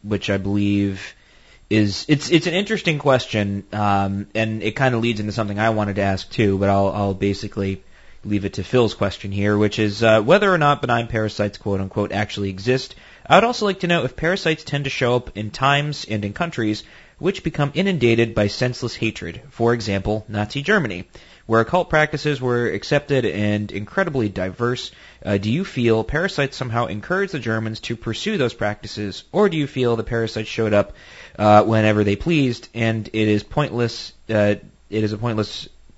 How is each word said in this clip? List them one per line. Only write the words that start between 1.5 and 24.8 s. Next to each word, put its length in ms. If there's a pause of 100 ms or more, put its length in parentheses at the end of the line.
is, 360
it's, 220
it's 160
an 80
interesting 460
question, 640 (100)
um, 640
and 260
it 140
kinda 240
leads 200
into 120
something 260
I 140
wanted 240
to 80
ask 260
too, 300
but 100
I'll, 200
I'll 260
basically 680 (420)
leave 220
it 80
to 100
Phil's 300
question 380
here, 260
which 220
is, 240
uh, 180
whether 320
or 60
not 220
benign 260
parasites, 500
quote 240
unquote, 300
actually 380
exist. 440 (320)
I 80
would 100
also 220
like 140
to 80
know 160
if 120
parasites 480
tend 200
to 80
show 240
up 200
in 140
times 580
and 160
in 100
countries 500 (340)
which 260
become 300
inundated 640
by 120
senseless 480
hatred. 540
For 240
example, 540
Nazi 340
Germany, 440 (400)
where 160
occult 280
practices 500
were 280
accepted 580
and 460
incredibly 580
diverse. 640 (340)